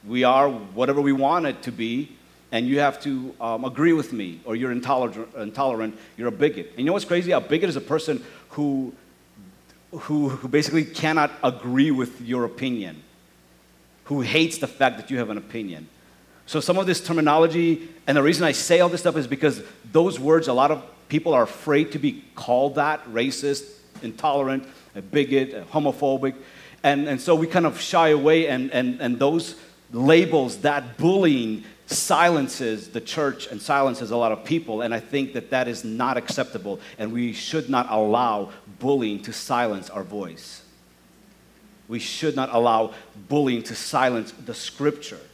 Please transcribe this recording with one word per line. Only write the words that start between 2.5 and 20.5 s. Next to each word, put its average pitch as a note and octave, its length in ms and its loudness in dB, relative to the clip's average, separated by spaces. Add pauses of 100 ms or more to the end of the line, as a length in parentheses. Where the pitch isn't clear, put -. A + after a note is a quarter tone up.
and A#2 120 0
you C#3 140 2
have C#3+ 220 0
to, C3 400 -6
um, A#2 240 -4
agree C#3 260 2
with D3+ 220 0
me, F2+ 320 -8
or A2+ 100 -4
you're B2 180 -4
intoler-, A#2+ 640 -2
intolerant, A2+ 640 -4 (160)
you're A#2+ 140 -4
a - 20 -2
bigot. A#2+ 380 0
And - 100 -14
you C3 60 -2
know E3 80 2
what's G3+ 100 -2
crazy? F3 300 0
A - 80 4
bigot E3 260 0
is D3+ 80 -2
a C3+ 60 -4
person - 420 -2 (280)
who, C#3 420 -2 (1000)
who, D3 380 -2
who C3 180 -8
basically D3 380 2
cannot D#3 460 0 (120)
agree B2+ 480 2
with B2+ 300 -2
your A#2+ 240 -2
opinion, G#2 580 -6 (1000)
who C#3+ 160 -2
hates D#3+ 360 2
the C#3 100 -4
fact B2+ 300 0
that A2 140 -12
you B2+ 80 -2
have A2 100 -4
an G#2 80 -6
opinion. F#2 500 -10 (600)
So D#3 120 -2
some F3+ 200 2
of F#3 80 0
this F3+ 120 2
terminology, E3 880 4 (180)
and C#3+ 100 4
the C#3 60 4
reason D#3 200 4
I C#3+ 100 2
say E3+ 260 4
all F3 100 6
this E3+ 120 -4
stuff E3+ 140 2
is C3+ 120 -2
because C3+ 340 0 (300)
those E3 280 2
words, D#3 280 4
a B2+ 60 0